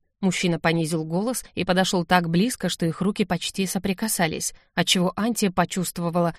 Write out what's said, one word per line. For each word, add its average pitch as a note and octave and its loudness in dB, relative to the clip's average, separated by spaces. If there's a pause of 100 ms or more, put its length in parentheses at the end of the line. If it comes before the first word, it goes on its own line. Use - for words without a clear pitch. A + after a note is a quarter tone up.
(220)
Мужчина F3 0
понизил D#3+ 0
голос F#3+ -4 (100)
и F3+ -2
подошёл F3+ 2
так E3+ 4
близко, F#3 2
что F3 -2
их E3 -2
руки G#3 0
почти F#3+ -4
соприкасались, F#3 -2 (220)
отчего F3+ 2
Антия G#3 0
почувствовала, E3+ 0